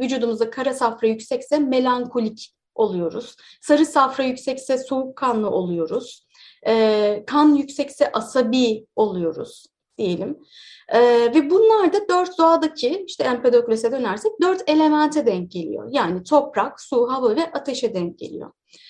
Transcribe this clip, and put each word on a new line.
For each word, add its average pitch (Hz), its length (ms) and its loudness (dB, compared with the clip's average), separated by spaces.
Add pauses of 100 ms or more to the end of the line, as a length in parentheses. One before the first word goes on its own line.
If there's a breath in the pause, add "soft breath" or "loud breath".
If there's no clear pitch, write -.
vücudumuzda 233 500 -2
kara 262 240 -4
safra 233 320 -2
yüksekse 240 520 -2
melankolik 247 960 -2 (200)
oluyoruz. 185 600 -4 (240 soft breath)
Sarı 302 260 4
safra 269 380 0
yüksekse 262 540 -4
soğukkanlı 262 720 -4
oluyoruz. 175 760 -6 (400 soft breath)
E, 214 600 2
kan 294 280 4
yüksekse 277 580 -2
asabi 226 720 0 (100)
oluyoruz 185 680 -4 (320)
diyelim. 185 400 -4 (500 loud breath)
E, 233 120 4 (340)
ve 294 160 2
bunlar 427 420 4
da 415 160 -2
dört 359 300 0
doğadaki, 330 680 2
işte - 180 -6
Empedokles'e 240 680 0
dönersek, 247 400 -4 (100)
dört 370 280 0
elemente 302 560 2
denk 180 240 0
geliyor. 156 400 -8
Yani 185 340 -2
toprak, 277 560 0
su, 240 320 -2
hava 254 240 0
ve 330 160 -2
ateşe 254 420 -4
denk 175 240 -6
geliyor. - 340 -14 (380 soft breath)